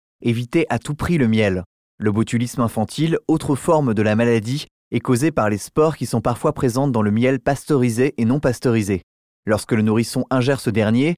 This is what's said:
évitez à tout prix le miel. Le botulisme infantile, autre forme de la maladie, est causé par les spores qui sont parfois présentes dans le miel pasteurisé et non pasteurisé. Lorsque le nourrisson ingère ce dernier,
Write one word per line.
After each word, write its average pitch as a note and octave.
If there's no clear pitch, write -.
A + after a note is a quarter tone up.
évitez A#2+
à A#2
tout -
prix E3+
le B2+
miel. G2+
Le G#2
botulisme A#2
infantile, C3
autre D3+
forme D3
de G#2+
la G#2+
maladie, A#2
est A#2
causé C3
par G#2+
les G#2
spores D#3
qui B2
sont A#2
parfois B2+
présentes C3+
dans A2+
le G#2
miel B2
pasteurisé C3
et A3+
non C#3+
pasteurisé. A2+
Lorsque G#2+
le A2
nourrisson A2+
ingère C3
ce B2+
dernier, A2+